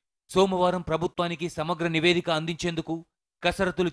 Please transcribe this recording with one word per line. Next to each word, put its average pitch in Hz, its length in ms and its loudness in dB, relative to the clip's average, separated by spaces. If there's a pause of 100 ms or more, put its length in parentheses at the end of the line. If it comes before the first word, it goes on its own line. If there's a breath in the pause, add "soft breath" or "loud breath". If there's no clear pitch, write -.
(340)
సోమవారం 180 480 4
ప్రభుత్వానికి 170 680 -4
సమగ్ర 165 380 -4
నివేదిక 170 420 2 (100)
అందించేందుకు 165 580 -4 (460)
కసరత్తులు 175 500 0